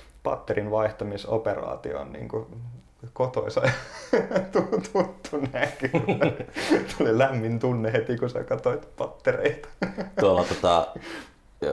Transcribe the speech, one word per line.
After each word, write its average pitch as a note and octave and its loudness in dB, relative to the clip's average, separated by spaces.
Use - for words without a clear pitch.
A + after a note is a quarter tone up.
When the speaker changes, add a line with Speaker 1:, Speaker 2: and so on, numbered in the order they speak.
Speaker 1:
patterin G#2+ -2
vaihtamisoperaatio G#2+ -2
on C#2 -10
niinku - -6
kotoisa B2+ 0
ja A#2+ 6
<laughs> A3 0
tu-, G3 2
tuttu F#3 -2
näkymä. C#3 0
Speaker 2:
<laughs> - 2
Speaker 1:
Tuli A2+ 4
lämmin A#2 2
tunne A#2 0
heti, A#2 0
kun B2+ 0
sä - -4
katsoit - -2
pattereita. - 0
Speaker 2:
Tuolla F#2 6
tota, F2 4